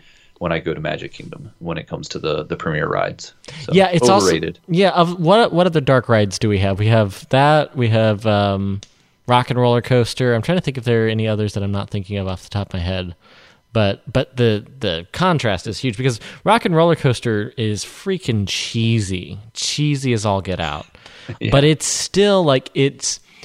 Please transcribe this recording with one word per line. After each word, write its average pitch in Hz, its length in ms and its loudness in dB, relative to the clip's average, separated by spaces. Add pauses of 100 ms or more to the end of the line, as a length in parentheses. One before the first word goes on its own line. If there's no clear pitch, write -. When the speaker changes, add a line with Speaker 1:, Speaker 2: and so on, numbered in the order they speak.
(380)
Speaker 1:
when 85 160 -4
I 82 60 -2
go 80 140 -4
to 73 60 -6
Magic 76 320 -8
Kingdom - 480 -18
when 73 180 -8
it - 120 -12
comes - 180 -10
to - 120 -12
the, 76 260 -4
the 85 100 -6
premier 80 320 -2
rides. - 460 -4 (300)
So, - 100 -4
Speaker 2:
Yeah, 185 160 4
it's 170 180 2
also 190 200 4
Speaker 1:
overrated. - 320 -2 (100)
Speaker 2:
yeah, 180 220 4
of 175 280 2
what, 190 320 4
what 175 160 2
other 160 140 2
dark 131 260 2
rides 104 320 2
do 117 80 0
we 104 120 2
have? 98 200 0
We 107 80 2
have 110 440 2
that. 143 440 4
We 120 140 0
have, 110 360 2
um, 98 540 0 (480)
Rock 123 220 2
and 120 100 0
Roller 120 220 4
Coaster. 123 520 0
I'm 113 80 0
trying 170 160 0
to 175 40 0
think 135 160 -6
if 117 80 -10
there 117 200 2
are 110 40 0
any 110 180 -2
others 107 280 -2
that 101 80 -4
I'm 101 100 -4
not 101 160 -6
thinking 101 260 -8
of 95 140 -4
off 92 140 -8
the - 60 -20
top 101 200 -4
of - 60 -10
my 92 40 -4
head. 92 340 -4 (580)
But, 104 300 0 (100)
but - 240 -2
the, 113 300 0 (140)
the 87 320 -4
contrast 139 560 0
is 104 100 -8
huge 120 180 -4
because 127 240 -2 (240)
Rock 220 220 2
and 185 100 0
Roller 165 200 4
Coaster 113 600 -2
is 107 300 -4
freaking 120 640 -4
cheesy, 104 880 -2 (160)
cheesy 143 580 -2
as 110 140 -2
all 98 160 0
get 90 180 -6
out. 76 320 -6
Speaker 1:
<laughs> - 40 -20 (440)
Yeah. 110 120 -4
Speaker 2:
But 139 120 4
it's 151 220 2
still, 196 580 2
like, 135 300 0
it's, - 460 -2 (260)